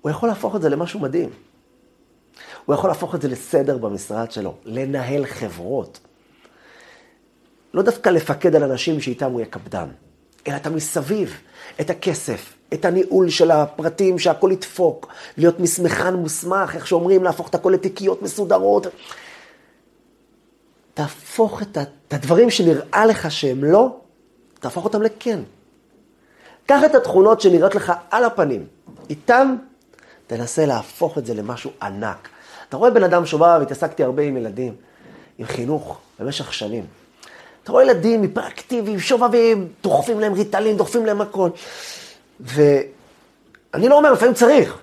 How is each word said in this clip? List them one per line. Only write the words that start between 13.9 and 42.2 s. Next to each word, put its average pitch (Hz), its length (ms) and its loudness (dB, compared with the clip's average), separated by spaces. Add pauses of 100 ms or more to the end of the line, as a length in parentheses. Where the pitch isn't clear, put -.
שהכל 185 340 2
ידפוק, - 600 -4 (240)
להיות 170 240 2
מסמכן 180 540 -2
מוסמך, 175 600 -4
איך 165 120 -12
שאומרים, 185 380 2
להפוך 170 240 -2
את - 60 -10
הכל - 160 2
לתיקיות 190 520 -2
מסודרות. 196 640 0 (2000)
תהפוך - 680 -4
את - 140 -10
ה-, 147 60 -4 (260)
את - 60 -8
הדברים 170 360 4
שנראה 165 560 2
לך 202 240 0
שהם 135 340 -2
לא, 214 320 4 (640)
תהפוך 170 240 -8
אותם 208 180 -2
לכן. 220 380 -4 (1300)
קח 277 200 4
את 302 80 4
התכונות 220 460 6
שנראות 180 340 4
לך 190 180 -2 (180)
על 233 140 2
הפנים, 170 420 -2 (440)
איתם 247 460 2 (680)
תנסה 117 400 -2
להפוך 139 520 -4
את 123 80 -8
זה 117 80 -6
למשהו 117 360 -10 (120)
ענק. 101 460 -10 (400)
אתה 131 80 -10
רואה 220 140 4
בן 220 140 4
אדם 175 220 2
שבא, 165 340 4
והתעסקתי 147 440 -4
הרבה 131 180 -2
עם 143 140 -4
ילדים, 113 380 -8 (640)
עם 120 80 -12
חינוך, 147 520 -8 (200)
במשך 135 360 -10
שנים. 107 320 -8 (800)
אתה 220 80 -12
רואה 254 120 6
ילדים 220 380 2
היפראקטיביים, 208 800 -6
שובבים, 226 680 2 (140)
דוחפים 214 380 0
להם 214 120 0
ריטלין, 208 440 0
דוחפים 226 300 0
להם 208 140 -2
הכל. 190 300 0 (880)